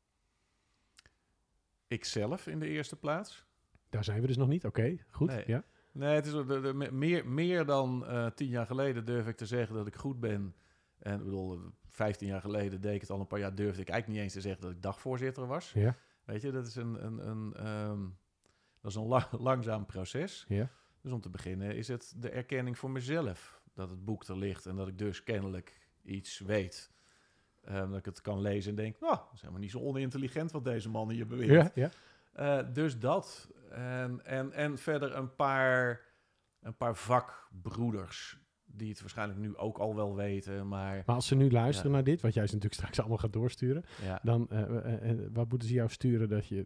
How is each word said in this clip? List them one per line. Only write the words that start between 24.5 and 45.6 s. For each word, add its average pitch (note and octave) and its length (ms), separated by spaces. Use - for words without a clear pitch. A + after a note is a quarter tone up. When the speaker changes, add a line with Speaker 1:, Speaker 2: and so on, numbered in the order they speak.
Speaker 1:
en F#2 100
dat F#2+ 120
ik F#2 100
dus G#2 240
kennelijk G2 680
iets G2 360
weet. F#2+ 540
Ehm, F#2+ 260
dat G2 80
ik F2+ 60
het G2 160
kan G2+ 200
lezen G2+ 300
en G#2 60
denk, G#2+ 240
"Nou, D#4+ 160
dat - 160
is A2 80
helemaal F2 220
niet G2+ 80
zo A#2 100
onintelligent C3+ 720
wat C#3+ 120
deze A#2 240
man A2 220
hier A#2 160
beweert." B2+ 480
Speaker 2:
Ja, C3+ 160
ja. C#3+ 240
Speaker 1:
Eh, B2+ 140
dus C#3 260
dat. C#3 540
En, B2 540
en, C3 280
en D3 260
verder C#3+ 380
een C3 180
paar, B2+ 640
een - 160
paar A#2 200
vakbroeders G#2 1400
die A2 240
het G#2 120
waarschijnlijk G#2 400
nu G#2+ 160
ook G#2+ 220
al G#2+ 160
wel G2+ 200
weten, G2 540
maar G2 380
Speaker 2:
Maar A#2+ 80
als B2 120
ze - 80
nu C3+ 160
luisteren B2 400
Speaker 1:
Ja. C#3 60
Speaker 2:
naar C3+ 80
dit, D3+ 160
wat A2 140
jij G#2 120
ze G#2 80
natuurlijk G#2 260
straks - 200
allemaal A2+ 180
gaat A2 140
doorsturen, B2 520
Speaker 1:
Ja. F#2+ 200
Speaker 2:
dan, A#2 280
eh, G#2+ 120
eh, A#2 480
eh, A2+ 80
wat A#2 160
moeten A#2 200